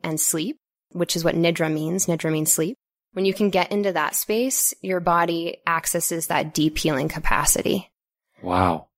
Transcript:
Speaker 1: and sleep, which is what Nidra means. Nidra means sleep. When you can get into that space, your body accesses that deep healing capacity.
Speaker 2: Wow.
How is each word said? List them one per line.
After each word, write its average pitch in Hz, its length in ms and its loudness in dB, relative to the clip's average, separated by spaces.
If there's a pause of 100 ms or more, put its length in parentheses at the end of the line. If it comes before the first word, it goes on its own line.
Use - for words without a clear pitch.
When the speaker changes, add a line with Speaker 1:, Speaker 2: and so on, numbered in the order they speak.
Speaker 1:
and 160 160 -2
sleep, 175 380 -2 (340)
which 175 240 -2
is 170 80 -2
what 165 120 2
Nidra 165 380 2
means. 160 320 -2
Nidra 160 260 0
means 156 220 2
sleep. 170 240 -2 (360)
When 185 120 0
you 190 80 2
can 208 160 2
get 180 220 2
into 202 220 0
that 156 220 0
space, 240 560 0 (120)
your 185 160 0
body 170 640 0
accesses - 640 -2
that 156 260 -2
deep 156 240 2
healing 151 320 0
capacity. - 800 0 (520)
Speaker 2:
Wow. 90 460 0 (100)